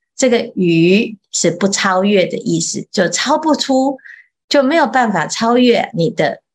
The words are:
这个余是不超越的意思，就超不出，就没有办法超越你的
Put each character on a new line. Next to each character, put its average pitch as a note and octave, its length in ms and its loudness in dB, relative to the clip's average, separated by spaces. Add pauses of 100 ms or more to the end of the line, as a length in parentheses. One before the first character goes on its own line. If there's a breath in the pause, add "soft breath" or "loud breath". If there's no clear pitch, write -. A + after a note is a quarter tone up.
(160)
这 B3+ 140 0
个 A3+ 260 -2
余 F3+ 600 2 (140)
是 - 180 -2
不 E3+ 180 -2
超 F#3+ 360 -2
越 G3+ 220 2
的 - 120 -8
意 E3+ 220 -2
思， - 320 -8
就 E2+ 180 0
超 D4+ 280 -2
不 D4+ 180 0
出， C4 420 0 (500 loud breath)
就 C#4+ 140 2
没 C4+ 140 0
有 D#4 100 4
办 A#3+ 260 0
法 E3 160 -2
超 A#3 300 0
越 B3 360 2
你 E3 160 0
的 - 340 -4 (120)